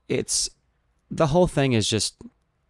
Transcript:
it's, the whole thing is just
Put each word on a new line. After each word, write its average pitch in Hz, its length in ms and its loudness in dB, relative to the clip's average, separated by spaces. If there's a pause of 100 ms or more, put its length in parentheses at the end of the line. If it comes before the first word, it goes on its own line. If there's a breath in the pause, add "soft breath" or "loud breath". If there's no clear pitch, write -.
it's, - 420 -4 (600)
the 156 180 0
whole 175 180 4
thing 139 260 0
is 110 160 2
just - 280 -2 (540)